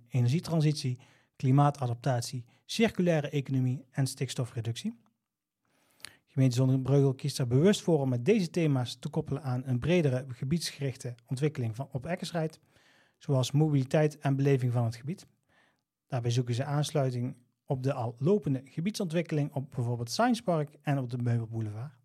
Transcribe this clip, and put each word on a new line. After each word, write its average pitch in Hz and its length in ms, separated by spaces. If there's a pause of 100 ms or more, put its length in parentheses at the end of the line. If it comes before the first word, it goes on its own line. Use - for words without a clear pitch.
energietransitie, 147 920 (380)
klimaatadaptatie, 127 1080 (200)
circulaire 175 640
economie 131 600
en 135 160
stikstofreductie. 120 960 (1200)
Gemeente 131 300
Zonnebreugel 131 580
kiest 135 240
er 135 80
bewust 143 340
voor 160 200
om 135 80
met 123 160
deze 185 260
thema's 139 480
te - 100
koppelen 147 340
aan 127 220
een 127 140
bredere 139 500
gebiedsgerichte 131 840 (120)
ontwikkeling 127 500
van, 135 160
op 120 140
Eckersrijd, 165 540 (580)
zoals 131 320
mobiliteit 151 680
en 135 180
beleving 135 360
van 120 120
het 117 120
gebied. 160 300 (800)
Daarbij 120 240
zoeken 120 240
ze 127 100
aansluiting 135 720 (280)
op 135 180
de 135 100
al 120 260
lopende 156 460
gebiedsontwikkeling 165 880
op 139 220
bijvoorbeeld 120 360
Science 233 320
Park 156 400
en 143 160
op 123 120
de 123 80
Meubelboulevard. 113 720 (120)